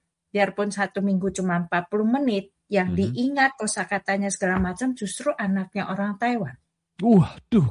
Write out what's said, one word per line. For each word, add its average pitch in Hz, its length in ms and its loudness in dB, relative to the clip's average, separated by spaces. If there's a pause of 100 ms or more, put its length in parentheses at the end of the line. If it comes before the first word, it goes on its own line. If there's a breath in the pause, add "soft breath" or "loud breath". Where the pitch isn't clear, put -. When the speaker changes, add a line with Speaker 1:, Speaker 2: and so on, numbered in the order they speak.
(300)
Speaker 1:
biarpun 202 400 0
satu 196 320 -4
minggu 190 320 0
cuma 185 320 0
empat 175 240 -2
puluh 214 160 0
menit, 233 480 0 (180)
yang 185 220 0
Speaker 2:
Mhm. - 20 -2
Speaker 1:
diingat 262 640 0
kosakatanya 202 720 -4
segala 185 240 -2
macam 190 400 -2
justru 254 400 -4
anaknya 190 560 -4
orang 196 240 -4
Taiwan. 233 400 -2 (460)
Speaker 2:
Waduh, 196 680 4